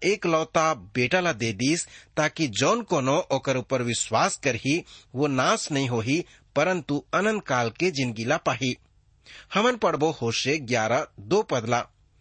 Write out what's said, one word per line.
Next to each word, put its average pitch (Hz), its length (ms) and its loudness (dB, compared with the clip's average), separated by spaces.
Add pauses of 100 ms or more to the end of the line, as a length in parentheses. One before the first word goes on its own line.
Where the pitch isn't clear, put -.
एकलौता 160 720 0
बेटा 123 460 0
ला 175 120 0
दे 113 200 -4
दीस, 135 360 -2 (280)
ताकि 156 300 0
जौन 156 360 2
कोनो 143 360 2 (140)
ओकर 131 240 0
ऊपर 127 260 -2
विश्वास 120 540 0
करही 135 480 -2 (300)
वो 143 120 0
नाश 147 460 0
नहीं 135 160 0
होही, 123 360 -2 (320)
परंतु 151 480 0 (100)
अनंत 208 320 0
काल 120 240 0
के 170 200 -2
जिंदगी 123 340 -4
ला 143 120 0
पाही। 127 420 -2 (760)
हमन 240 220 2
पढ़बो 160 340 2
होशे 127 480 0
ग्यारह 120 480 0 (140)
दो 175 220 0
पद 120 260 -2
ला, 120 180 0 (340)